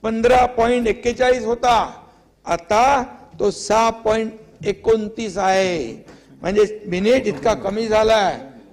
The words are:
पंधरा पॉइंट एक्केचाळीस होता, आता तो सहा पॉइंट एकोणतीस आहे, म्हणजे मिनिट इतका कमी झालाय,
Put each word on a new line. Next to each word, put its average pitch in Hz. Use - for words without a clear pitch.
पंधरा 240
पॉइंट 240
एक्केचाळीस 240
होता, 226
आता 240
तो 202
सहा 220
पॉइंट 220
एकोणतीस 214
आहे, 185
म्हणजे 202
मिनिट 208
इतका 202
कमी 208
झालाय, 214